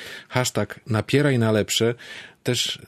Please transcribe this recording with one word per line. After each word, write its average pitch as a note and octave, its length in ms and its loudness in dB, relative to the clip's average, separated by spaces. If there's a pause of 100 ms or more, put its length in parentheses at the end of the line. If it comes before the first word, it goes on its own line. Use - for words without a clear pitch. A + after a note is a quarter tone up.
(280)
Hashtag - 580 -2
napieraj C3 520 2
na A2 140 4
lepsze. A2+ 420 2 (480)
Też, - 460 -2